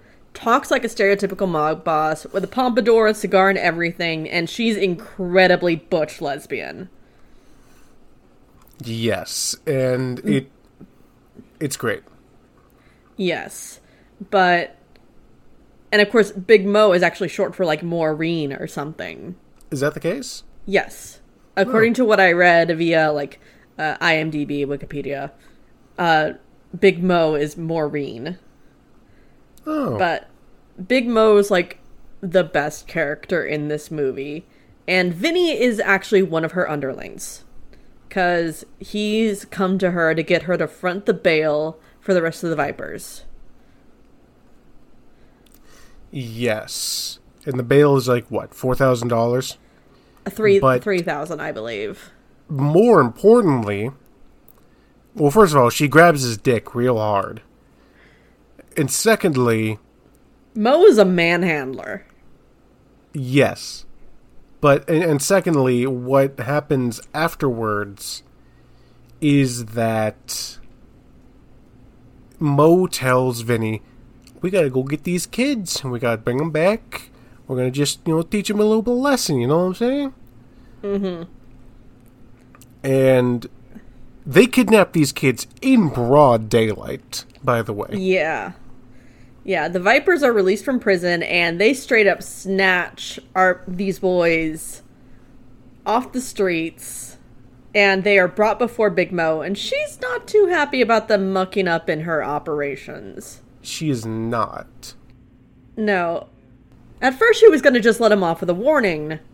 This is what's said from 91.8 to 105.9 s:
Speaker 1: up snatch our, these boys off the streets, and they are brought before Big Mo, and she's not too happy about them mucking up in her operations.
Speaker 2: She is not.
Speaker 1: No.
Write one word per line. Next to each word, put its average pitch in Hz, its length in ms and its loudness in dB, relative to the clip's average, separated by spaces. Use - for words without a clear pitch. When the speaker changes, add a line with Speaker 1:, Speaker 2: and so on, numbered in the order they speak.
Speaker 1:
up 175 160 0
snatch 190 960 -4
our, 185 320 2
these 185 320 -4
boys 165 840 0
off 226 260 0
the 254 80 -4
streets, - 960 -6
and 196 300 4
they 202 140 4
are 180 100 4
brought 208 300 0
before 226 320 0
Big 175 200 0
Mo, 160 300 -2
and 185 160 -6
she's 571 460 -6
not 494 260 -6
too 415 200 6
happy 285 340 0
about 220 260 2
them 190 240 2
mucking 185 340 0
up 170 220 -2
in 156 140 -2
her 160 200 -2
operations. 143 1200 -8
Speaker 2:
She - 260 -8
is 117 160 -2
not. 113 920 -6
Speaker 1:
No. 180 480 -2